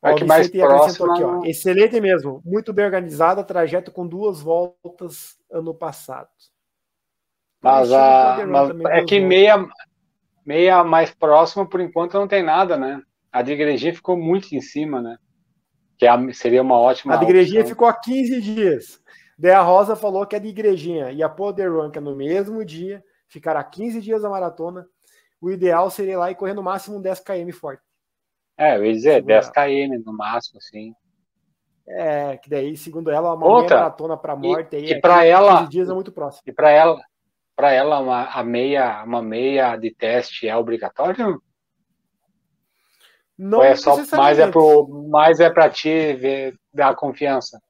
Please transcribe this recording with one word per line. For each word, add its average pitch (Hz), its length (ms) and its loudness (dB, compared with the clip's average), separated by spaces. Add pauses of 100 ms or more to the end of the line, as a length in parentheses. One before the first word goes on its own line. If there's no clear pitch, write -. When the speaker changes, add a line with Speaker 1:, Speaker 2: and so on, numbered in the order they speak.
Speaker 1:
É 147 120 0
Speaker 2:
Ó, - 20 4
Speaker 1:
que 151 80 0
Speaker 2:
o 175 60 -4
Speaker 1:
mais 160 180 6
Speaker 2:
Vicente 185 160 -2
acrescentou 156 440 4
Speaker 1:
próxima 175 80 0
Speaker 2:
aqui, 175 100 -2
ó. - 140 -4
Speaker 1:
não 175 80 -8
Speaker 2:
Excelente 196 540 0
mesmo, 151 440 -2
muito 208 280 -6
bem 202 120 0
organizada, 175 580 -2
trajeto 175 480 -4
com 180 160 -12
duas 185 340 -8
voltas 175 960 -8 (140)
ano 165 240 -10
passado. 151 540 -16 (1300)
Speaker 1:
Mas 131 300 2
Speaker 2:
Parecido 131 80 4
com 135 60 6
o 135 80 6
Speaker 1:
a, 131 180 6
Speaker 2:
Poderão 127 220 -4
Speaker 1:
mas 139 160 2
Speaker 2:
também, 165 180 -8
Speaker 1:
é - 40 -2
Speaker 2:
duas 170 180 0
Speaker 1:
que 202 100 2
Speaker 2:
voltas. 190 100 0
Speaker 1:
meia, 196 400 4 (760)
meia 175 380 2
mais 165 280 0
próxima, 165 560 2
por 180 120 -6
enquanto, 170 340 -6
não 202 140 -2
tem 196 160 -2
nada, 170 320 0
né? 135 260 -8 (300)
A 123 100 -2
de 131 100 -4
Igrejinha 147 400 -2
ficou 180 240 -6
muito 175 380 -4
em 131 60 -4
cima, 147 420 -8
né? 117 160 -14 (800)
Que 123 80 4
é 120 40 8
a, 123 220 0
seria 123 300 0
uma 127 160 2
ótima 131 360 0
Speaker 2:
A - 20 0
de 160 80 2
Igrejinha 185 380 4
Speaker 1:
opção. 240 120 -4
Speaker 2:
ficou 233 140 2
há 226 40 2
quinze 247 480 -4
dias. 202 640 -4 (340)
Daí 180 160 2
a 190 100 6
Rosa 196 320 2
falou 202 320 -6
que 202 80 -12
é 208 60 -4
de 214 80 -14
Igrejinha 175 640 -4
e 147 100 -6
a 160 60 -2
Poder 190 420 -6
Run, 156 200 -4
que 156 80 -14
é - 20 -12
no 143 160 -10
mesmo 196 480 -6
dia, 180 400 -16 (240)
ficar 156 280 -8
há 143 60 -6
quinze 226 380 -12
dias 214 240 -6
a 208 60 -6
maratona. 180 560 -10 (540)
O 175 100 -8
ideal 180 400 0
seria 190 240 -8
ir - 20 -6
lá 175 140 -4
e 185 40 -12
correr 196 200 -8
no 208 80 -12
máximo 190 340 -10
um 202 60 -14
dez 185 180 -8
K 196 180 -10
M 175 140 -12
forte. 147 300 -16 (720)
Speaker 1:
É, 147 200 2
eu 104 80 -2
ia 110 80 2
dizer, 123 240 2
Speaker 2:
Segundo 113 140 0
ela. 110 100 6
Speaker 1:
dez - 120 -4
K 143 180 0
M 139 280 -4
no 110 140 -14
máximo, 107 460 -10
assim. 107 340 -20 (960)
Speaker 2:
É, 147 520 -6
que 143 120 -18
daí, 147 260 -6
segundo 160 340 -10
ela, 165 240 -2
uma 160 120 0
Speaker 1:
Outra, 185 300 6
Speaker 2:
meia 143 80 4
maratona 156 320 -8
pra 151 180 -10
Speaker 1:
e, - 20 -12
Speaker 2:
morte 156 400 -6
aí 143 100 -10
Speaker 1:
e 160 80 -2
Speaker 2:
é 143 60 -10
Speaker 1:
pra 175 180 6
Speaker 2:
quinze 170 100 8
Speaker 1:
ela, 185 380 6
Speaker 2:
dias 175 220 -4
é 185 60 -6
muito 185 160 -10
próximo. 147 340 -14
Speaker 1:
e 127 80 -16
pra 151 180 4
ela, 156 300 4 (540)
pra 143 160 2
ela, 139 300 0
uma, 127 240 -4
a 131 180 -10
meia, 120 600 -4
uma 117 180 -6
meia 123 540 -2
de 110 180 -10
teste 117 540 -6
é 110 80 -4
obrigatório? 143 840 -6 (2000)
Speaker 2:
Não 196 200 -2
Speaker 1:
Ou - 60 6
é - 120 6
só, - 140 0 (260)
mais 147 240 4
é 165 60 8
Speaker 2:
necessariamente. - 60 -2
Speaker 1:
pro, 147 560 4
mais 151 300 4
é 165 100 6
pra 156 220 4
ti 156 440 -2
ver, 135 440 -6 (160)
dar 139 220 0
confiança? 135 720 -6